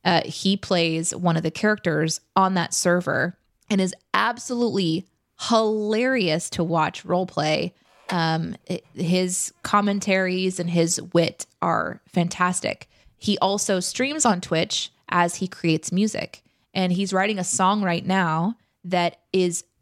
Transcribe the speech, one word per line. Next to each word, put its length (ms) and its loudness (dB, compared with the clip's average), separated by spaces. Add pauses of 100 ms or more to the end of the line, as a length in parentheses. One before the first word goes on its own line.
Uh, 220 2
he 320 -2
plays 580 0
one 220 2
of 60 0
the 80 -2
characters 720 0 (120)
on 200 2
that 180 -2
server 640 0 (320)
and 140 2
is 120 -2 (200)
absolutely 920 0 (680)
hilarious 800 0
to 140 -2
watch 400 0
roleplay. 680 -2 (360)
Um, 480 0 (100)
it, 180 -6 (100)
his 580 0 (100)
commentaries 960 0
and 120 -4
his 300 2 (120)
wit 340 2 (160)
are 460 -2
fantastic. 800 -2 (300)
He 200 -2
also 420 0
streams 440 -2
on 160 2
Twitch 500 -2 (200)
as 260 0
he 100 -4
creates 460 -2
music, 500 -2 (300)
and 200 0
he's 200 -2
writing 260 0
a 60 -2
song 380 2
right 220 0
now 520 2 (280)
that 360 0 (120)
is 320 0 (180)